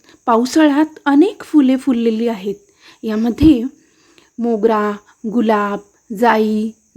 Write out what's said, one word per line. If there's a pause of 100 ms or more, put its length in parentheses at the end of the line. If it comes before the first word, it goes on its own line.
(260)
पावसाळ्यात
अनेक
फुले
फुललेली
आहेत. (480)
यामध्ये (760)
मोगरा, (340)
गुलाब, (360)
जाई, (260)